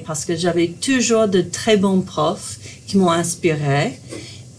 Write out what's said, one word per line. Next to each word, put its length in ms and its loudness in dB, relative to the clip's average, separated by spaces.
parce 180 -6
que 120 -2
j'avais 320 0
toujours 600 2
de 140 4
très 360 0
bons 240 2
profs 560 -4
qui 100 0
m'ont 140 4
inspirée. 880 0